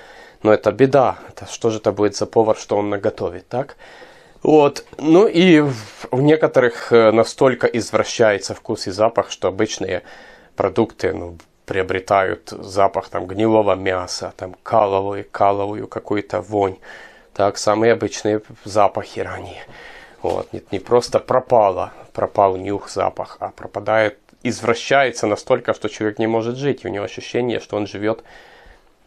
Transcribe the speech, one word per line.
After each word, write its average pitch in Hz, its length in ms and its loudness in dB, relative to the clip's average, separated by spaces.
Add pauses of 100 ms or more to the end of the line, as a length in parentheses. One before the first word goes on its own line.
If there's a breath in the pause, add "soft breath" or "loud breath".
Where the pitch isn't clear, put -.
(420 loud breath)
но 107 100 4
это 104 200 4
беда. 123 460 4 (120)
Это - 160 -18
что - 240 -4
же 110 80 -2
это 107 140 -2
будет 101 240 0
за 104 100 -4
повар, 110 320 2
что - 200 -4
он 104 120 -2
наготовит, 101 580 -6
так? 135 300 -8 (640 loud breath)
Вот. 147 440 4 (120)
Ну 165 300 6
и 170 320 6
в, 131 500 -4
у 127 80 -2
некоторых, 143 760 2
э, 113 200 6
настолько 120 560 2
извращается 110 880 0
вкус - 320 -8
и 101 40 -6
запах, 104 380 0
что - 200 -4
обычные 92 520 -4 (540 loud breath)
продукты, 98 580 -2
ну, 87 240 -12 (300)
приобретают 95 840 -2
запах, 98 600 -2
там, 92 180 -8
гнилого 104 480 2
мяса, 92 600 -6
там, 92 280 -12
каловую, 101 680 0
каловую 101 580 -2
какую-то 104 540 -6
вонь. 98 360 -2 (580 loud breath)
Так, 98 240 0
самые 110 340 2
обычные 107 480 -4 (240)
запахи 101 540 -2
ранее. 92 420 -12 (600 loud breath)
Вот. 92 300 -4
Не, - 180 -12
не 98 80 -4
просто 120 400 0
пропало, 104 760 0 (200)
пропал 98 440 0
нюх, 98 320 -6
запах, 95 500 -4
а 95 100 -8
пропадает, 107 680 -2 (280)
извращается 117 800 -2
настолько, 113 480 -2
что - 140 -8
человек 107 320 -6
не 113 80 0
может 117 300 -2
жить. 135 260 -4
И - 40 -6
у 98 40 -6
него 101 140 -6
ощущение, 120 560 -6
что - 160 -8
он 104 100 -4
живет 104 380 -6 (800 soft breath)